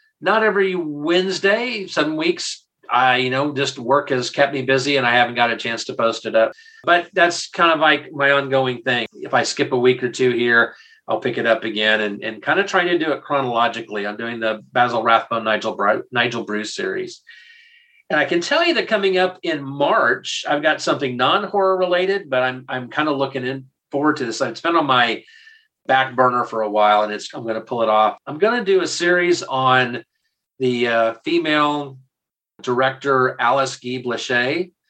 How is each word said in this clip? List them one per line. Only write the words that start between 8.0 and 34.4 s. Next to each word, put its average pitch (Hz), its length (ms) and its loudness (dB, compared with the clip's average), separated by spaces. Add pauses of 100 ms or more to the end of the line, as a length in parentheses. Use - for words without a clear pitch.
my 139 180 2
ongoing 135 520 0
thing. 120 280 -2
If - 220 -8
I 123 100 2
skip 135 300 -2
a 131 40 2
week 123 240 2
or 123 80 -2
two 127 220 2
here, 117 420 2 (340)
I'll 110 120 -2
pick 120 200 -4
it 113 80 -2
up 113 160 2
again 107 380 0
and, 101 220 -6
and 110 180 -10
kind 156 180 0
of 196 80 0
trying 175 200 2
to 175 120 2
do 156 120 0
it 135 120 -6
chronologically. 117 840 -2
I'm 104 100 -6
doing 117 240 -8
the 110 320 -4
Basil 123 300 0
Rathbone, 113 420 2
Nigel 107 320 -2
Bru-, 101 360 0
Nigel 120 320 -2
Bruce 107 320 -6
series. 95 460 -8 (880)
And 151 80 2
I 143 60 2
can 175 160 0
tell 311 240 0
you 330 100 2
that 208 120 -2
coming 196 300 2
up 185 260 0
in 156 200 -4
March, 139 840 0
I've 147 140 0
got 151 200 0
something 135 360 -2
non-horror 190 600 2
related, 180 520 0
but 127 140 2
I'm, 127 260 -4
I'm 127 200 -6
kind 151 200 -2
of 139 80 -2
looking 131 280 -4
in, 131 200 -6 (260)
forward 147 260 2
to 123 80 -4
this. 113 140 -4
It's 123 220 -4
been 170 140 0
on 156 100 2
my 120 380 0 (640)
back 131 280 2
burner 123 300 2
for 113 160 -4
a 110 80 -2
while, 104 340 4
and 107 80 -2
it's, 104 220 -10
I'm 123 120 -12
gonna 110 140 -4
pull 117 220 -6
it 113 80 2
off. 107 380 2
I'm 143 100 -8
gonna 220 260 0
do 185 180 2
a 156 60 -2
series 175 540 2
on 127 600 0 (560)
the, 123 280 0
uh, 113 260 2 (120)
female 147 720 0 (640)
director, 131 800 2
Alice 127 380 2
Guy 127 280 -8
Blaché. 127 640 -2 (180)